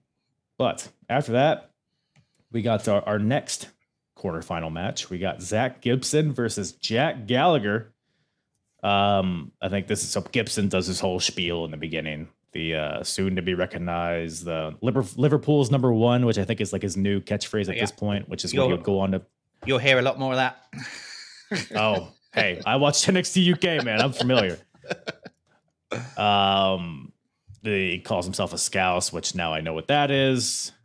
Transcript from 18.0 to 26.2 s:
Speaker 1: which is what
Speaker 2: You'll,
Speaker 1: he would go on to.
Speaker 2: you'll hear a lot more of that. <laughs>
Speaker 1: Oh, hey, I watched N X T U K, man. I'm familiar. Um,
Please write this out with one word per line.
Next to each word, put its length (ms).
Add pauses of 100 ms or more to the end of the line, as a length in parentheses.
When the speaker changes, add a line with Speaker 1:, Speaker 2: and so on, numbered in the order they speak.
Speaker 1:
which 160
is 80
what 60
Speaker 2:
You'll, 100
Speaker 1:
he 60
would 100
go 160
on 120
to. 100 (420)
Speaker 2:
you'll 140
hear 200
a 40
lot 160
more 140
of 60
that. 200 (160)
<laughs> 40 (960)
Speaker 1:
Oh, 320 (240)
hey, 320
I 120
watched 340
N 80
X 160
T 80
U 140
K, 240
man. 200
I'm 140
familiar. 440 (1600)
Um, 960 (500)